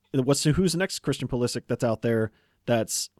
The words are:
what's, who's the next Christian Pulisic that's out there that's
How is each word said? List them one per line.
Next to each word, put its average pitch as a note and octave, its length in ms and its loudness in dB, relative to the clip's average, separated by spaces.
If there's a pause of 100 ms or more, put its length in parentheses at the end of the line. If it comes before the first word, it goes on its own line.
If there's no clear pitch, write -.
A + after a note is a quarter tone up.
(120)
what's, C3+ 320 2
who's D#3+ 280 4
the E3 60 -2
next F#3 220 -4
Christian C3+ 280 -4
Pulisic A#2+ 380 -2
that's B2 180 -2
out A2+ 180 0
there A2+ 300 0 (340)
that's - 540 -2